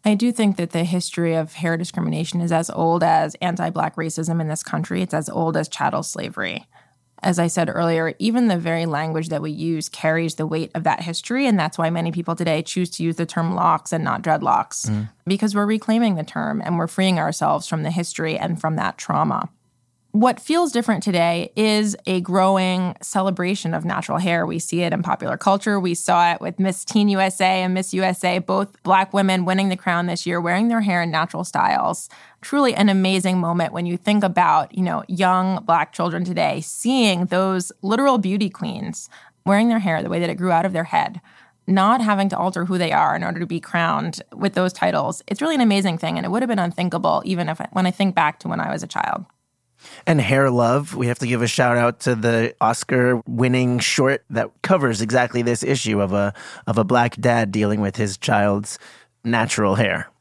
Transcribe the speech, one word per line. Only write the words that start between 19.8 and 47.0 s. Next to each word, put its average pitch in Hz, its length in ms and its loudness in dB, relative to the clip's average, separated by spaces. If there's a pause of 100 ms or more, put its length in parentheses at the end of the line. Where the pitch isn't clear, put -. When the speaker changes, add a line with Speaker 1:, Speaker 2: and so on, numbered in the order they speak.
Speaker 1:
What 233 260 4
feels 330 320 0
different 233 320 0
today 170 540 0
is 214 400 2 (100)
a 185 140 0
growing 185 840 2
celebration 190 720 -2
of 160 100 -4
natural 165 340 -2
hair. 170 280 0
We 165 140 -4
see 170 220 -2
it 170 100 0
in 170 100 -2
popular - 340 -2
culture. 202 440 0
We 175 140 0
saw 175 360 2
it 170 100 -2
with 175 200 -8
Miss 190 240 -2
Teen 208 240 2
U 196 100 2
S 190 220 0
A 185 240 2
and 185 100 0
Miss 185 180 -2
U 185 120 0
S 185 180 0
A, 180 160 2
both 190 460 -2
Black 190 280 2
women 190 320 2
winning 190 260 0
the 185 60 -2
crown 175 300 -2
this 175 180 -4
year, 175 160 -2
wearing 180 280 0
their 226 140 0
hair 180 200 2
in 170 80 -2
natural 160 320 -2
styles. - 680 0 (340)
Truly 277 340 2
an 202 120 4
amazing 185 520 2
moment 170 320 0
when 175 140 -4
you 175 100 -2
think 208 260 2
about, 170 500 2
you 185 120 0
know, 165 240 -2
young 185 560 2
Black 165 280 2
children 170 320 -2
today 165 360 0
seeing 214 640 0
those 185 480 0 (100)
literal 247 360 2
beauty 196 300 0
queens - 600 -8 (360)
wearing 202 240 4
their 226 120 2
hair 165 200 0
the - 100 -4
way 170 100 -2
that 170 100 0
it - 60 -4
grew 180 160 0
out 165 120 4
of 190 80 0
their 170 120 -2
head, 165 360 -2 (460)
not 196 340 4
having 202 280 2
to 185 100 -4
alter 180 280 -2
who 185 120 0
they 165 140 0
are 151 240 2
in 170 80 -4
order 170 160 -4
to 175 60 -4
be 165 120 -4
crowned 160 640 -2 (100)
with - 220 -2
those 185 180 0
titles. 165 540 -2
It's 202 160 -4
really 311 140 0
an 262 40 2
amazing 196 380 2
thing, 165 200 -4
and 180 60 -4
it - 40 -4
would 214 140 0
have 247 60 -2
been 214 120 0
unthinkable 170 640 0